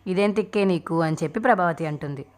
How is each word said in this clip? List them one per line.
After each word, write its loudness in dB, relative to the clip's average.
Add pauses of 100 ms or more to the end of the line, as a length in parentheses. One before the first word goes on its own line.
"ఇదేం 2
తిక్కే 0
నీకు?" 0
అని 0
చెప్పి -4
ప్రభావతి 2
అంటుంది. -8 (140)